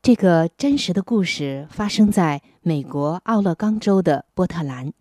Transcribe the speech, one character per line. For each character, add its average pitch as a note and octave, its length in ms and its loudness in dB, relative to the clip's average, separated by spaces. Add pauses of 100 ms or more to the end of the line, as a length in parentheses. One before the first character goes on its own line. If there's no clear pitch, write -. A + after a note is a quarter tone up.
这 A#3+ 160 4
个 E3+ 320 4
真 C#4 300 -2
实 F#3 160 -4
的 G3 80 -2
故 G#3+ 200 0
事 C#3+ 480 -6
发 G#3 160 -6
生 G#3 240 2
在 D#3+ 300 0 (220)
美 D#3 200 0
国 D3 420 -4
奥 A3 180 0
勒 F#3 120 0
冈 G#3+ 240 -2
州 G3 220 2
的 E3 320 0
波 F#3 140 0
特 E3 160 -6
兰。 C3+ 380 -8